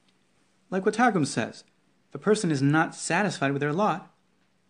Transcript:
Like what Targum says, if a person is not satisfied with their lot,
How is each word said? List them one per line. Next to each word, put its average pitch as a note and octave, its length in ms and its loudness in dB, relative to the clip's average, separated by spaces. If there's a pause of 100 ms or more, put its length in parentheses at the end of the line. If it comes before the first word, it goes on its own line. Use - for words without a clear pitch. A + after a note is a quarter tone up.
(680)
Like F#3+ 160 -2
what G#3 100 0
Targum G3+ 300 2
says, A2+ 380 -6 (460)
if - 60 -12
a C#3+ 40 -12
person G#3 300 2
is C#3 120 0
not D3 340 2
satisfied E3 560 -2
with C#3 80 -2
their D3 140 -2
lot, F#3 380 -2 (580)